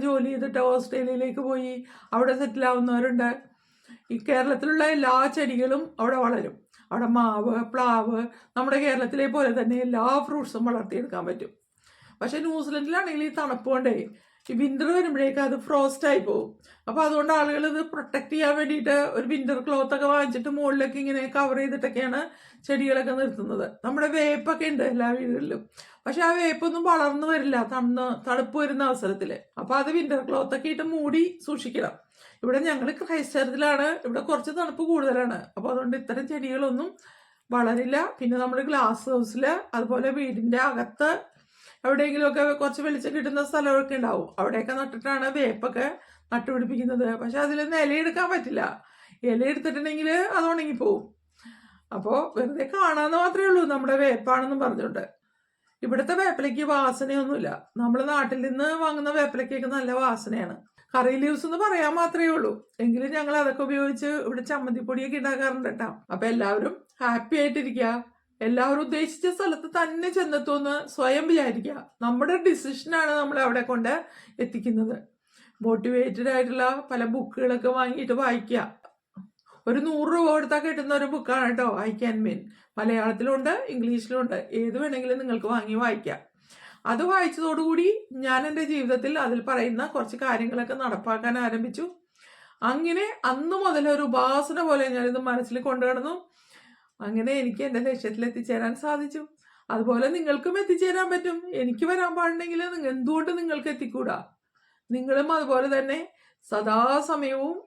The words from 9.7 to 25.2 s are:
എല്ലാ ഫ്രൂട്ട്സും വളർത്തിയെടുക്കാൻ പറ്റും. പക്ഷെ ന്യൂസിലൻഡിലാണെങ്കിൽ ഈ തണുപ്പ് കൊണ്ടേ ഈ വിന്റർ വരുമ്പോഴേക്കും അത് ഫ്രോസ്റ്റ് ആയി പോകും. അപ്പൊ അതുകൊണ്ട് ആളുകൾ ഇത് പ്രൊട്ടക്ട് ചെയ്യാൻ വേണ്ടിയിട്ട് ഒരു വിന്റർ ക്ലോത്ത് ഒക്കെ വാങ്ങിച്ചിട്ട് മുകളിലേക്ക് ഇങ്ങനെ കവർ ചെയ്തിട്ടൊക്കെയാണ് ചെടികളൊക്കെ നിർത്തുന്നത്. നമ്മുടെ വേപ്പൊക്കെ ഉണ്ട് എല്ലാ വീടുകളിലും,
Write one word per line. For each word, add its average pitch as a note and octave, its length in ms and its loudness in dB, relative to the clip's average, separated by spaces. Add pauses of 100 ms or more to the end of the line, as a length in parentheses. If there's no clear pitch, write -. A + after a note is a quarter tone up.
എല്ലാ A#3+ 220 0 (200)
ഫ്രൂട്ട്സും C4+ 420 -4
വളർത്തിയെടുക്കാൻ A3 580 -4
പറ്റും. - 260 -8 (680)
പക്ഷെ A#3+ 260 -4
ന്യൂസിലൻഡിലാണെങ്കിൽ D#4 800 -2
ഈ D4 100 -4
തണുപ്പ് C4 340 -4
കൊണ്ടേ B3+ 240 2 (520)
ഈ B3 140 -6
വിന്റർ C#4 340 0
വരുമ്പോഴേക്കും C#4 500 2
അത് B3+ 120 0 (100)
ഫ്രോസ്റ്റ് C#4 420 2
ആയി C#4 180 6
പോകും. G#3+ 220 0 (380)
അപ്പൊ A#3 160 -2
അതുകൊണ്ട് D4+ 300 2
ആളുകൾ D4 340 2
ഇത് D#4 140 -2 (120)
പ്രൊട്ടക്ട് C#4 400 -6
ചെയ്യാൻ D#4 240 2
വേണ്ടിയിട്ട് C#4+ 400 2 (200)
ഒരു B3+ 160 -2
വിന്റർ C4+ 340 0
ക്ലോത്ത് C#4 300 2
ഒക്കെ C#4 160 0
വാങ്ങിച്ചിട്ട് C4+ 440 0
മുകളിലേക്ക് C#4 460 0
ഇങ്ങനെ C4+ 200 -2 (140)
കവർ C4+ 240 2
ചെയ്തിട്ടൊക്കെയാണ് B3+ 600 -2 (460)
ചെടികളൊക്കെ C4 540 2
നിർത്തുന്നത്. G#3+ 460 -2 (180)
നമ്മുടെ D4 320 0
വേപ്പൊക്കെ D#4 560 2
ഉണ്ട് B3 200 0
എല്ലാ A#3+ 160 0 (100)
വീടുകളിലും, C4 420 -4 (440)